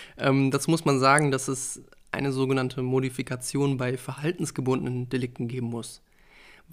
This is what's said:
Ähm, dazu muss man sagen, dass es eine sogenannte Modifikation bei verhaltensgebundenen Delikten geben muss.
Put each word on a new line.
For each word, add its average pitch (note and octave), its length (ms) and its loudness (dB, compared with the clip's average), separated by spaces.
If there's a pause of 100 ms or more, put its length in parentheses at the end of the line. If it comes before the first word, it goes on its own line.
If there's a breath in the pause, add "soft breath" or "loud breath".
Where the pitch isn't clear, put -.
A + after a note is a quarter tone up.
(180 loud breath)
Ähm, C3+ 320 4
dazu C#3 220 0
muss D#3+ 140 2
man C3+ 160 4
sagen, C#3+ 280 6
dass C3 200 -2
es - 320 -6 (320)
eine C3+ 180 0
sogenannte C3 500 0
Modifikation C3 920 -2
bei B2+ 220 -2
verhaltensgebundenen B2+ 1120 -4
Delikten B2 400 -4
geben B2 180 -6
muss. A#2 340 -10 (720 loud breath)